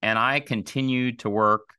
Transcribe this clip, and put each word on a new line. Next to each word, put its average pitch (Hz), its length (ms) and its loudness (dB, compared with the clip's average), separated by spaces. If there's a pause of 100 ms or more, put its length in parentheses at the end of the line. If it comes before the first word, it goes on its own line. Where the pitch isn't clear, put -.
And 110 160 0
I 131 220 2
continued 127 800 -4
to 110 100 -4
work 107 500 2